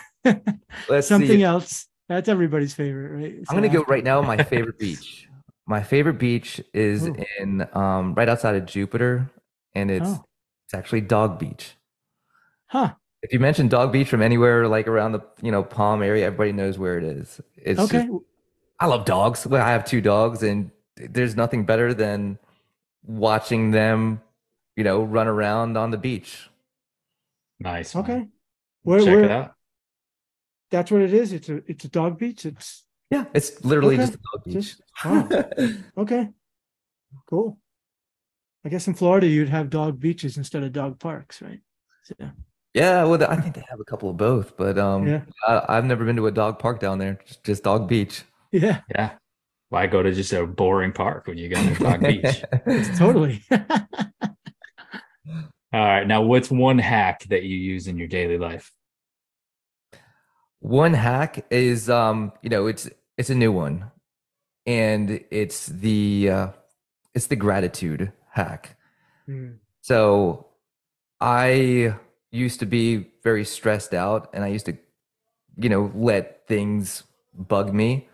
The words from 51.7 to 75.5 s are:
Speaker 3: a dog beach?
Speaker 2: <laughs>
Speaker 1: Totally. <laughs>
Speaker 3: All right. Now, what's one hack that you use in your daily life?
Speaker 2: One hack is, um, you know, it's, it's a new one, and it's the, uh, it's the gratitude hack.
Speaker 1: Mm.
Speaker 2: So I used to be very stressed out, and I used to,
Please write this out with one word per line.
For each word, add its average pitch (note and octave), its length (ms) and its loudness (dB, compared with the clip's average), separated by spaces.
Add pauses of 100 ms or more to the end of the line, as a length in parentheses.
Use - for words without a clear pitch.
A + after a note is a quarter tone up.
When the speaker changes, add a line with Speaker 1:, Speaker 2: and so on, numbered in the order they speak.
Speaker 3:
a - 60 -4
dog - 240 2
beach? C3+ 420 0 (220)
Speaker 2:
<laughs> G#3+ 320 0
Speaker 1:
Totally. D#3+ 520 4
<laughs> - 0 - (2250)
Speaker 3:
All A2 120 2
right. G2+ 220 4
Now, G#2+ 160 4
what's B2 280 4
one B2+ 280 4
hack G#2+ 500 0
that F#2+ 140 0
you F#2+ 140 -6
use F#2 320 -6
in F2 100 -6
your E2+ 100 -8
daily F2 300 -2
life? E2 340 -8 (1900)
Speaker 2:
One C#3+ 340 4
hack B2+ 560 0
is, A#2+ 400 0
um, A2 420 2 (100)
you A#2 80 -6
know, G#2 160 0
it's, - 220 -6 (280)
it's B2+ 140 -6
a C3+ 40 0
new A#2 180 4
one, F2 380 -4 (760)
and G#2+ 640 0
it's G#2 360 -4
the, G2+ 640 0
uh, F#2+ 180 0 (640)
it's A#2+ 120 -4
the C#3 100 -2
gratitude F#2+ 760 -2 (180)
hack. - 460 -6 (520)
Speaker 1:
Mm. B2+ 300 -14 (240)
Speaker 2:
So G2+ 680 2 (720)
I B2 720 2 (360)
used B2 300 -4
to A#2+ 60 -4
be A2+ 440 0 (120)
very A2 220 0
stressed - 500 -4
out, G2+ 380 -2
and G2+ 100 -6
I G2+ 60 -2
used G2+ 180 -6
to, E2+ 100 -8 (800)